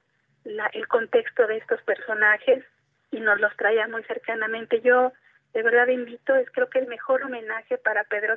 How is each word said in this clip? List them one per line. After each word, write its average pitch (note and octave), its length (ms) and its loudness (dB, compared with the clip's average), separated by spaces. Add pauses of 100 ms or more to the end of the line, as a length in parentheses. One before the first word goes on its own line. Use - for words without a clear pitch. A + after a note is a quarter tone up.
(440)
la, G#3+ 240 -8
el G#3+ 200 -10
contexto A3+ 580 0
de A3 120 -4
estos - 240 -4
personajes G#3+ 800 0 (480)
y A3 80 -8
nos G#3 200 2
los G#3 160 0
traía A3 320 2
muy A3+ 160 -8
cercanamente. A3+ 800 -4
Yo B3+ 300 4 (420)
de A3 80 -2
verdad A#3+ 260 4
invito, B3 480 0
es B3+ 160 2
creo B3+ 180 -2
que - 80 0
el C4 80 -2
mejor C4 380 -4
homenaje A3+ 520 -8
para G#3+ 280 -2
Pedro G#3+ 320 -2